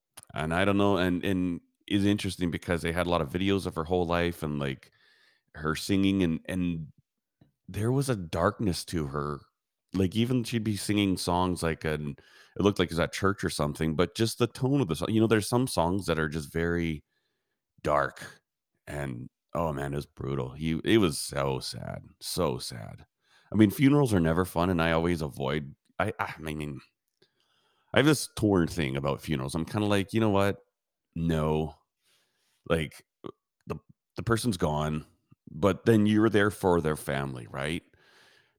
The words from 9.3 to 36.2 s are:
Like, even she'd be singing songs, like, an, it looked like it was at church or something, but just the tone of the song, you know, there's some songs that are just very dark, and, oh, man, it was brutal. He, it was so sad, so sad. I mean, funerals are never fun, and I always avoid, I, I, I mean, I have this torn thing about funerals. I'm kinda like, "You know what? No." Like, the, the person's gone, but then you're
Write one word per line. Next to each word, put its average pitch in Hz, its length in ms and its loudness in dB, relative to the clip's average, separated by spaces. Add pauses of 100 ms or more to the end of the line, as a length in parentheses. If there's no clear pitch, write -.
Like, 92 220 0
even 120 280 0
she'd 113 200 -4
be 107 140 -2
singing 101 400 2
songs, 90 440 0
like, 82 240 -2
an, 76 300 -4 (400)
it - 80 0
looked 101 140 4
like 87 100 2
it 82 60 -10
was 82 60 0
at 80 140 0
church 98 300 0
or 90 60 0
something, 78 460 -2
but 87 200 0
just 113 220 -2
the 120 100 2
tone 135 340 0
of 101 60 0
the 80 80 -2
song, - 140 -4
you 110 120 2
know, 113 60 6
there's 107 200 2
some 123 180 2
songs 90 420 0
that 80 120 0
are 80 80 0
just 73 240 -6
very 85 520 -2 (800)
dark, 71 600 -2 (440)
and, 67 440 -8 (260)
oh, 82 180 0
man, 69 200 -6
it - 20 -4
was 71 100 -6
brutal. 65 460 -6
He, 80 320 -2
it 110 140 4
was 85 200 2
so 69 420 -2
sad, 50 440 -10 (160)
so 76 400 -2
sad. - 460 -14 (460)
I - 40 -2
mean, 104 160 8
funerals 135 420 6
are 92 60 6
never 82 260 4
fun, 87 240 0
and 85 120 2
I 82 100 2
always 82 300 2
avoid, 71 520 -4 (240)
I, 98 220 -2
I, - 180 -6
I 80 40 -16
mean, 76 400 -8 (1120)
I 110 60 4
have 135 60 6
this 151 300 2
torn 98 320 4
thing 69 280 -2
about 69 260 -2
funerals. 71 340 -4
I'm 80 100 -4
kinda 107 220 -2
like, 101 260 0
"You 113 60 0
know 110 100 2
what? 98 300 2 (560)
No." 78 600 0 (920)
Like, 82 360 -2 (640)
the, - 120 -8 (380)
the - 60 -8
person's 113 360 0
gone, 76 480 -2 (440)
but 92 360 0
then 110 200 6
you're 107 240 6